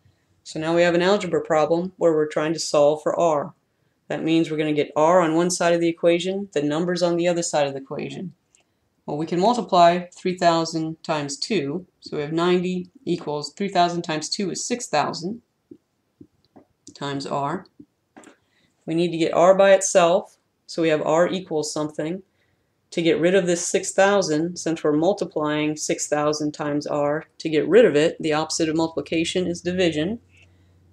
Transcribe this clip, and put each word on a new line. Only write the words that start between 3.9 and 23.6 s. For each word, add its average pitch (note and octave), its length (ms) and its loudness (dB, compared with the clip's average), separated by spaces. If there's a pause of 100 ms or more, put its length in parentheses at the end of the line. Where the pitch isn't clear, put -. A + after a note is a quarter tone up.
That D3 160 -6
means D#3+ 260 2
we're D#3 60 -6
gonna D#3 160 0
get D3 240 0
R E3 240 4
on D#3+ 140 2
one F3 160 2
side F3 240 0
of E3+ 80 0
the E3+ 80 2
equation, F3+ 640 0
the D3 80 -2
numbers E3+ 400 -2
on E3+ 140 0
the E3+ 120 0
other E3+ 140 0
side D3+ 240 0
of C#3 80 -6
the C3+ 80 -10
equation. C#3+ 500 -10 (720)
Well, D3 140 -6
we D#3+ 80 -4
can F3 120 -2
multiply F3+ 680 4 (100)
three F3+ 220 -6
thousand E3 640 0
times D3 320 -4
two, E3 480 -4 (160)
so - 160 -12
we D3+ 60 -4
have D3 100 -8
ninety F3+ 560 0 (160)
equals D3 480 -6
three G3+ 160 -6
thousand F3 320 0
times D#3 300 -6
two F#3+ 200 -4
is - 140 -8
six A#3+ 220 -6
thousand D#3+ 560 -4 (1500)
times C#3 320 -8
R. D3 400 -6 (1200)
We D#3+ 80 -4
need E3+ 160 0
to D#3+ 80 -6
get D#3+ 160 0
R F3 200 6
by G3 180 6
itself, F#3+ 640 2 (300)
so - 160 -6
we E3 80 2
have D3+ 100 2
R E3 260 2
equals D#3+ 460 -4
something. D#3 500 -6 (680)
To F3 120 -4
get D#3+ 160 2
rid F3 160 2
of F#3 120 4
this F3 200 -2